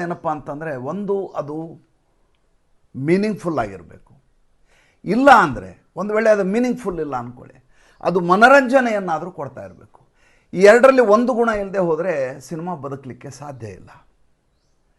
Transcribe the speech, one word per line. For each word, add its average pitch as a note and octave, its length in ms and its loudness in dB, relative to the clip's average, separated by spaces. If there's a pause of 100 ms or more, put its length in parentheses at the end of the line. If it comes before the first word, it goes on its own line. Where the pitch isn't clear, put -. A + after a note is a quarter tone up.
ಏನಪ್ಪ E3+ 260 -8
ಅಂತಂದರೆ, D#3 480 -10
ಒಂದು F#3+ 500 -6
ಅದು D#3 540 -12 (1160)
ಮೀನಿಂಗ್‌ಫುಲ್ E3+ 640 -2
ಆಗಿರಬೇಕು. F#2 560 -12 (880)
ಇಲ್ಲ B3 260 4
ಅಂದರೆ, B2 560 2 (100)
ಒಂದು G#3 180 -6
ವೇಳೆ A3 160 2
ಅದು G3+ 140 2
ಮೀನಿಂಗ್‌ಫುಲ್ G3+ 560 -4
ಇಲ್ಲ C#3+ 160 -8
ಅಂದ್ಕೊಳ್ಳಿ, - 480 -14 (360)
ಅದು F3 200 -2
ಮನರಂಜನೆಯನ್ನಾದರೂ G#3+ 1120 2
ಕೊಡ್ತಾ B2+ 340 -14
ಇರಬೇಕು. - 360 -20 (540)
ಈ F3 60 -2
ಎರಡರಲ್ಲಿ A#3+ 420 8
ಒಂದು A3+ 320 2
ಗುಣ A#3 140 0
ಇಲ್ಲದೆ G3+ 300 -4
ಹೋದರೆ D#3 640 -2
ಸಿನಿಮಾ E3+ 340 -10
ಬದುಕಲಿಕ್ಕೆ C#3 560 -14
ಸಾಧ್ಯ C3 360 -16
ಇಲ್ಲ. - 420 -20 (920)